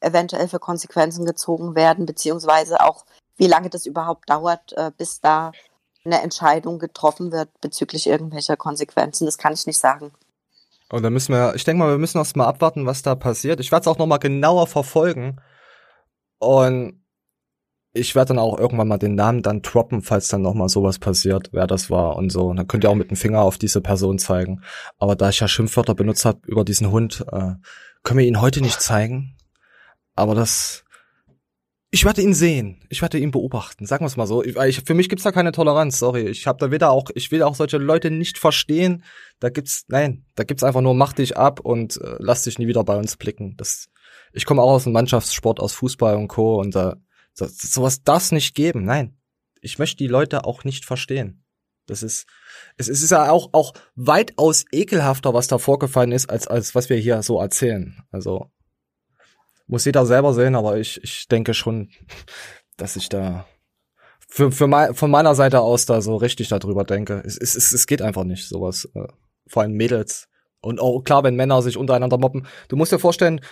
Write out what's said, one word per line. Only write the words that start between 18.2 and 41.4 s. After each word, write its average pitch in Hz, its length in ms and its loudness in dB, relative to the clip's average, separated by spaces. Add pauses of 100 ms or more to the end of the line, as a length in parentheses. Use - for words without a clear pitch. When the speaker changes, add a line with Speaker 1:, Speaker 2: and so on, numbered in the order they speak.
Speaker 2:
dann 127 100 0
auch 113 200 0
irgendwann 117 280 0
mal 104 120 0
den 101 160 0
Namen 110 280 2
dann 104 200 -2
droppen, 113 400 0
falls - 260 0
dann 98 140 0
noch 95 120 0
mal 95 140 0
sowas 95 300 2
passiert, 95 540 -2
wer 92 140 0
das 92 240 -2
war 85 260 0
und 92 140 -2
so. 92 180 0
Und 90 100 -2
dann 92 100 -4
könnt 107 160 0
ihr 104 60 6
auch 104 40 4
mit 101 160 -2
dem 98 60 -4
Finger 107 240 0
auf 95 160 4
diese 104 240 -2
Person 95 380 0
zeigen. 92 440 -2 (360)
Aber 101 180 2
da - 140 2
ich - 100 0
ja 107 80 0
Schimpfwörter 110 460 0
benutzt 104 320 0
hab 107 180 -2
über 107 200 0
diesen 101 260 0
Hund, 113 420 0
äh, 92 220 -4 (520)
können 127 140 4
wir 123 60 6
ihn 110 140 2
heute 131 220 2
nicht 120 180 0
zeigen, 123 560 -2 (800)
aber 107 220 2
das, - 480 -2 (1080)
ich 175 140 0
werde 208 180 2
ihn 190 120 4
sehen, 143 540 0
ich - 140 -6
werde 160 160 -2
ihn 143 140 -2
beobachten, 120 520 -6
sagen 143 200 -4
wir's 135 120 -4
mal 113 120 -2
so. 117 160 0
Ich, 123 120 -6
ich, 135 300 0
für 160 80 2
mich 180 140 4
gibt's 190 160 -6
da 202 80 0
keine 175 180 2
Toleranz, 151 480 2
sorry. 120 300 0
Ich - 180 -8
hab 135 120 -2
da 139 120 -2
weder 151 220 4
auch, 135 220 0
ich - 180 -8
will 160 100 2
auch 143 140 2
solche 151 220 -2
Leute 156 340 0
nicht 160 260 -6
verstehen. 170 640 0 (380)
Da 123 100 -2
gibt's, 135 380 -8
nein, 135 360 -2 (120)
da - 80 -2
gibt's 139 180 -4
einfach 131 200 2
nur, 131 120 4
mach 139 200 2
dich 131 220 -2
ab 139 240 4